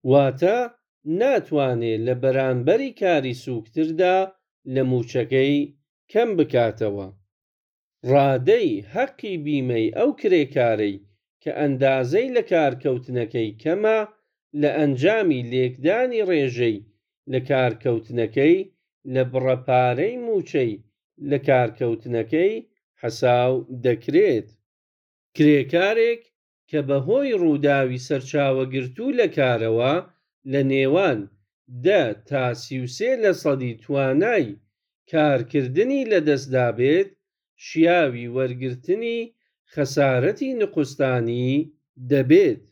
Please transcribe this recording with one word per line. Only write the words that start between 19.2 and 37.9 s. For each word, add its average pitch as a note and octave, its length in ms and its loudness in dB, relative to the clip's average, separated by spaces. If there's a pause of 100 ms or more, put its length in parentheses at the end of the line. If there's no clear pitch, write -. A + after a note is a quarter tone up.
بڕەپارەی B2+ 840 0 (100)
موچەی D#3+ 480 -2 (560)
لە C#3+ 80 0 (100)
کارکەوتنەکەی B2 1040 0 (500)
حەساو B2 500 2 (280)
دەکرێت. B2+ 680 0 (880)
کرێکارێک F3+ 840 2 (520)
کە D3+ 60 0 (100)
بەهۆی G#3 520 0
ڕووداوی C#3 680 2
سەرچاوەگرتوو C3+ 1120 -2
لە G3+ 80 2 (100)
کارەوە A#2+ 560 2 (520)
لە C#3 160 -2 (100)
نێوان C3+ 480 2 (500)
دە D3+ 320 2 (240)
تا C3+ 280 -2
سی C3 260 -10
و B2+ 80 -6
سێ A3+ 240 -4 (120)
لە G3 80 4 (100)
سەدی C3 320 -2 (100)
توانای C#3+ 640 0 (680)
کارکردنی D3+ 960 0
لەدەستدا C#3 560 0 (100)
بێت، D#3 320 2 (520)
شیاوی D3+ 760 0